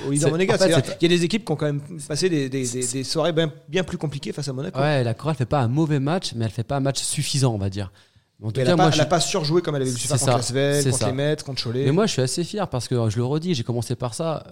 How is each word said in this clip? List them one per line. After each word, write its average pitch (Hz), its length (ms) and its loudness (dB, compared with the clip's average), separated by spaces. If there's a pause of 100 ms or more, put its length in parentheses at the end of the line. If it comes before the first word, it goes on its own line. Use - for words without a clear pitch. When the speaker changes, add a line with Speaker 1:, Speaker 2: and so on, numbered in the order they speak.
Speaker 1:
au 139 40 -2
leader 143 160 2
Speaker 2:
C'est, 143 60 4
Speaker 1:
monégasque 190 280 2
Speaker 2:
en 190 40 6
fait, 175 80 4
Speaker 1:
C'est-à-dire 160 200 2
Speaker 2:
c'est - 60 -8
Speaker 1:
qu'il 170 120 4
y 175 40 6
a - 20 6
des 170 80 2
équipes 202 220 0
qui 165 60 -2
ont 147 40 2
quand 151 100 -4
même 143 140 0 (260)
passé 156 220 0
des, 143 220 0
des, 131 180 -2
des, 127 140 -4
Speaker 2:
C'est 123 160 -4
Speaker 1:
des 131 60 -4
soirées 160 280 0
bien, 160 180 2 (180)
bien 170 140 0
plus - 140 -6
compliquées 147 360 -6
face 143 160 -6
à 135 40 -6
Monaco. 139 260 -6
Speaker 2:
Ouais, 143 260 2
la 113 100 0
Chorale 156 220 -4
fait 127 100 0
pas 147 140 2
un 117 80 2
mauvais 147 320 2
match, 151 340 -2
mais 113 100 -2
elle 113 60 -2
fait 113 140 -6
pas 139 120 -2
un 139 40 0
match 135 220 0
suffisant, 135 520 0
on 104 40 -2
va 98 120 0
dire. 98 200 -6 (520)
En 107 60 -4
tout 104 80 -6
Speaker 1:
Mais - 60 0
elle 123 40 2
Speaker 2:
cas, 175 80 6
Speaker 1:
a - 20 4
pas, 180 60 6
Speaker 2:
moi, 185 100 6
Speaker 1:
elle 156 60 2
Speaker 2:
je 156 40 4
Speaker 1:
a 139 40 4
pas 175 140 2
surjoué 170 420 0
comme 156 140 -2
elle 135 60 0
avait 127 100 0
pu 120 80 -6
Speaker 2:
C'est - 80 -4
Speaker 1:
faire 131 100 2
contre 131 140 2
Speaker 2:
ça, 120 40 4
Speaker 1:
l'Asvel, 139 460 2
Speaker 2:
c'est 135 80 2
Speaker 1:
contre 120 100 0
Speaker 2:
ça. 107 60 2
Speaker 1:
les - 80 0
Mets, 147 220 0 (100)
contre 131 160 -6
Cholet. 123 240 -2
Speaker 2:
Mais 143 60 4
moi, 190 120 4
je 208 80 0
suis - 80 0
assez 131 240 0
fier 196 240 -4
parce 123 200 -4
que, 120 200 2
je 101 80 0
le 120 80 0
redis, 156 300 0
j'ai 117 80 -2
commencé 117 320 -2
par 120 180 -4
ça. 165 400 -4